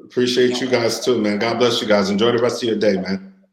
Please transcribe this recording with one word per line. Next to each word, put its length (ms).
Appreciate 560
you 80
guys 360
too, 140
man. 220
God 200
bless 220
you 60
guys. 220
Enjoy 240
the 100
rest 180
of 60
your 100
day, 180
man. 380